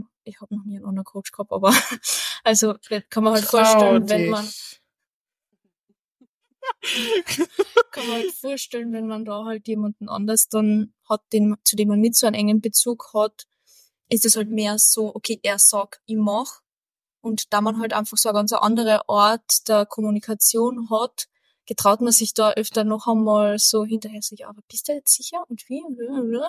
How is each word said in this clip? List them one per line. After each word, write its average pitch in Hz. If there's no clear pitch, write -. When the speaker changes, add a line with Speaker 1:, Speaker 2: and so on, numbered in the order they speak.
Speaker 1:
ich -
hab -
noch 202
nie 202
einen 202
anderen 190
Coach -
gehabt, -
aber, 196
<laughs> 254
also, 214
vielleicht -
kann 220
man 220
halt 214
Speaker 2:
Trau 240
Speaker 1:
vorstellen, 220
wenn 175
man -
Speaker 2:
dich. -
Speaker 1:
<laughs> 415
kann 254
man 233
halt 370
vorstellen, 247
wenn 220
man 220
da 214
halt 220
jemanden 208
anders 214
dann 214
hat, 214
den, 214
zu -
dem 208
man 208
nicht 233
so 240
einen 208
engen 208
Bezug 226
hat, 214
ist 233
es 220
halt 214
mehr 214
so, 214
okay, 220
er 202
sagt, -
ich 220
mach. 214
Und 220
da 208
man 220
halt 220
einfach 214
so 226
eine 208
ganz 208
andere 220
Art 208
der 208
Kommunikation 220
hat, 220
getraut 208
man 240
sich 226
da 214
öfter 214
noch 214
einmal 214
so 214
hinterher, 214
so, -
„Ja, -
aber 208
bist -
du 294
jetzt 285
sicher? 339
Und -
wie?“ 285
Und 262